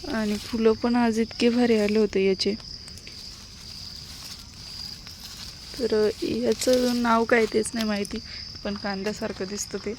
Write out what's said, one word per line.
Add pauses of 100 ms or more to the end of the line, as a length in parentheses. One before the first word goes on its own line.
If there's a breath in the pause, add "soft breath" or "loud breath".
(120)
आणि
फुलं
पण
आज
इतके
भारी
आले
होते
याचे. (3250)
तर (140)
याचं
नाव
काय
तेच
नाही
माहिती, (460 loud breath)
पण
कांद्यासारखं
दिसतं
ते.